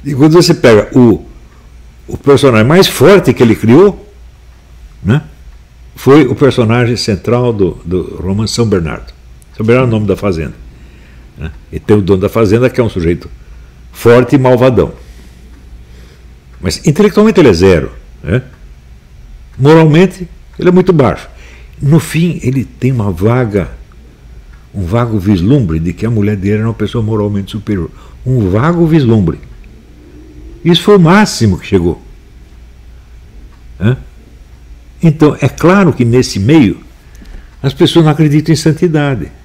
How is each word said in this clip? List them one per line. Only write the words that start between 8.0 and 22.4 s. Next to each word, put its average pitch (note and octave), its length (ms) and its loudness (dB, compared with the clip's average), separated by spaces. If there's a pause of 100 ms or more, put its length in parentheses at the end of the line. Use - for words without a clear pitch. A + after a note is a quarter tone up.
romance G2+ 320 -4
São A#2 140 -2
Bernardo. E2+ 460 -6 (440)
São A2 80 -6
Bernardo B2 220 2
é - 20 -2
o - 20 -2
nome G#2+ 160 -2
da F#2+ 100 -2
fazenda, D#2+ 360 -6 (840)
né? D2+ 140 -12 (200)
E D#2+ 80 -12
tem - 160 0
o G#2 60 0
dono F#2 200 0
da G2 80 -4
fazenda, A2+ 400 0
que - 120 -4
é - 20 0
um G#2+ 60 -2
sujeito E2+ 400 -4 (680)
forte B2 400 2
e - 20 2
malvadão. B2+ 560 2 (1700)
Mas - 240 -6
intelectualmente G#3 540 2
ele C#3+ 100 6
é F#2+ 40 4
zero, E2+ 380 2 (300)
né? A2+ 220 -4 (1120)
Moralmente D#3+ 680 2 (320)
ele F3 100 2
é - 20 4
muito F#3 220 2
baixo. B2+ 340 0 (540)
No C#3 180 2
fim E3 440 -4